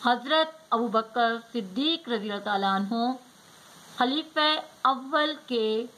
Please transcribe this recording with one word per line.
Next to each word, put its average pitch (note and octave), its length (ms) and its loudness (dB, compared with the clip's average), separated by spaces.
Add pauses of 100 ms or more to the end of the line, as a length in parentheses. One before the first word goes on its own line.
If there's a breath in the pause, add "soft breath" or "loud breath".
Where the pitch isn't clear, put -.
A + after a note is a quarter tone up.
हजरत D4 540 0 (140)
अबू A#3 160 0
बकर A3+ 520 0 (120)
सिद्दीक B3+ 560 -4
रजी G#3+ 200 -2
अल्लाह G3+ 160 -6
ताला G3 300 0
अन्हो G#3+ 320 0 (920)
खलीफा D4+ 520 2 (400)
अव्वल D4 440 0 (140)
के A#3 160 0 (340)